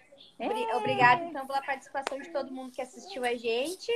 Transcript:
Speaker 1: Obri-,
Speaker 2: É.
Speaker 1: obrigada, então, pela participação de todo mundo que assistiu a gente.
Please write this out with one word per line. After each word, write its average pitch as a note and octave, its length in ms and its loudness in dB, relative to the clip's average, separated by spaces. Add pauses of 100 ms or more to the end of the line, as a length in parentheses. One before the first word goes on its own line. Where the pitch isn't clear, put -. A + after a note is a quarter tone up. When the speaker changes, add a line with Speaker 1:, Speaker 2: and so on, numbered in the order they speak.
(400)
Speaker 1:
Obri-, G#4 300 0
Speaker 2:
É. D#4 80 2
Speaker 1:
obrigada, B3 480 6
então, D4 200 -6
pela C4+ 160 0
participação C4+ 580 -4
de C#4 100 -12
todo C4+ 240 -4
mundo C4 180 -10
que - 100 -8
assistiu B3+ 440 -8
a A#3+ 100 0
gente. B3 600 -2